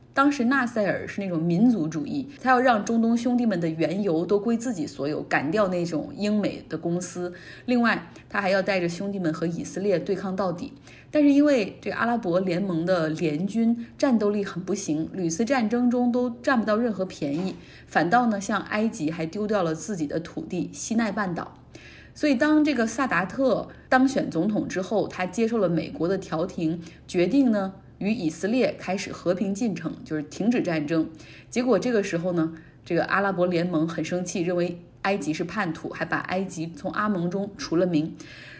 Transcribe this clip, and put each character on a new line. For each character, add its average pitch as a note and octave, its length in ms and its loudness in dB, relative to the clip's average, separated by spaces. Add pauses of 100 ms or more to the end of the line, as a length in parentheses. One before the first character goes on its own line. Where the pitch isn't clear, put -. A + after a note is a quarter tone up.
(140)
当 C#4+ 180 4
时 C4+ 140 0
纳 C4 200 4
赛 A3+ 200 0
尔 A#2 220 -2
是 - 140 -6
那 G3 60 -4
种 E3+ 140 -2
民 E3+ 280 4
族 F3 180 2
主 D#3+ 180 -4
义， C#3+ 240 -6 (120)
他 B3+ 100 2
要 B3 80 6
让 A#3+ 260 4
中 A3+ 160 2
东 A#3 160 4
兄 B3 180 2
弟 A#3+ 120 2
们 F#3 120 2
的 E3+ 80 0
原 D#3+ 360 -2
油 E3+ 220 2
都 G3+ 140 2
归 A#3 160 0
自 A#3 160 -2
己 E3+ 140 -4
所 - 220 -6
有， C#3+ 160 -4
赶 D3 260 0
掉 G3+ 200 2
那 F3 160 0
种 D3 300 -4
英 G#3 240 0
美 E3+ 280 -4
的 D#3+ 100 -6
公 F3 240 -2
司。 F3+ 320 -6 (320)
另 A#3+ 160 2
外， G#3+ 300 0 (180)
他 G#3 100 -6
还 G3 100 0
要 G3 120 4
带 F#3+ 180 0
着 E3+ 100 0
兄 G3+ 220 -6
弟 G3 60 -6
们 E3 160 0
和 E3 140 -2
以 E3+ 160 -4
色 - 160 -8
列 F#3+ 180 2
对 F3+ 180 -2
抗 F#3 200 -4
到 F#3+ 160 0
底。 - 220 -8 (360)
但 D4+ 120 4
是 C#4+ 100 8
因 C#4+ 140 8
为 B3 340 2
这 G3+ 120 -6
个 - 40 -6
阿 - 100 -2
拉 A#3+ 120 2
伯 F3+ 220 2
联 F#3 200 0
盟 F3 260 0
的 F3 240 2
联 D#3 360 0
军 A3+ 400 2 (140)
战 C4 180 4
斗 G#3 140 2
力 G#3 120 0
很 E3+ 200 -8
不 F3+ 100 -4
行， D#3+ 400 -2
屡 F3 160 -2
次 A3+ 160 -2
战 A#3+ 220 2
争 A#3+ 220 2
中 B3 220 2
都 B3 180 0 (120)
占 C4 180 2
不 G3+ 60 0
到 G#3+ 100 2
任 A#3 160 2
何 F#3 140 -4
便 D3 300 -4
宜， F3+ 200 -2 (320)
反 E3 200 2
倒 A#3+ 200 4
呢 G3 140 0
向 G#3 200 -2
埃 G#3+ 260 -2
及 D#3+ 220 -4
还 E3 160 -4
丢 G#3 200 -4
掉 G#3 160 2
了 D#3+ 140 0
自 G3 200 -6
己 D#3+ 100 -2
的 D#3+ 140 -2
土 D#3+ 220 -8
地 E3+ 320 -4
西 - 220 -4
奈 A3 160 0
半 F#3+ 220 -4
岛。 - 260 -10 (560)
所 D4+ 120 0
以 C#4 80 4
当 D4+ 280 4
这 D4 100 2
个 A#3 120 2
萨 B3+ 220 -2
达 F3+ 180 0
特 A#3 420 0 (220)
当 C4 180 6
选 - 220 0
总 E3+ 180 0
统 F#3+ 200 0
之 - 140 -4
后， F3+ 260 0
他 - 180 -6
接 A3 220 0
受 A3+ 100 0
了 F#3 120 4
美 D#3+ 200 0
国 - 180 -2
的 F#3+ 100 2
调 E3+ 300 -2
停， E3+ 340 -2 (260)
决 F3+ 200 2
定 B3+ 240 6
呢 G3 220 0 (260)
与 G3 120 0
以 F3+ 160 -2
色 F#3+ 200 -2
列 A#3 320 2
开 F#3+ 180 -4
始 - 160 -8
和 F3+ 220 0
平 G3 180 -2
进 G3+ 220 -2
程， D#3+ 280 -6
就 D#3 120 -6
是 D3+ 80 -2
停 G3 260 -2
止 A3 140 2
战 D#3+ 240 -2
争。 D#3+ 200 0 (440)
结 B3 120 0
果 A#3+ 140 4
这 A#3+ 140 0
个 G#3 100 2
时 F3+ 160 -2
候 F3+ 140 -2
呢， E3 220 0 (300)
这 E3+ 120 -2
个 D#3+ 100 2
阿 F#3 140 0
拉 G3 120 2
伯 F3+ 140 2
联 F3 220 2
盟 E3 200 0
很 E3 160 -4
生 F3+ 220 -2
气， F#3+ 160 -2
认 F3 140 0
为 F3 260 -2 (220)
埃 G3 120 2
及 C#4+ 160 -2
是 D4+ 120 -2
叛 F3 280 -2
徒， - 180 -8
还 - 140 -6
把 E3 140 -2
埃 F#3 260 -2
及 E3+ 320 -6
从 - 180 -6
阿 G#3+ 140 -2
盟 F3 220 0
中 G3+ 260 -4
除 - 200 -4
了 F#3 100 4
名。 E3 300 0 (440)